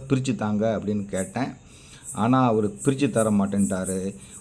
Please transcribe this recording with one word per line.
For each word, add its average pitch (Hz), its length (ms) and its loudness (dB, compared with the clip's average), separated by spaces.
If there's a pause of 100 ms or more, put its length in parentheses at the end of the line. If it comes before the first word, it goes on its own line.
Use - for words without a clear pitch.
பிரிச்சு 131 280 0
தாங்க 107 440 0
அப்படின்னு 104 240 -2
கேட்டேன். 98 480 -4 (600)
ஆனா 127 320 2
அவரு 110 400 2
பிரிச்சு 135 260 2
தர 110 200 2
மாட்டேன்ட்டாரு. 95 840 0 (260)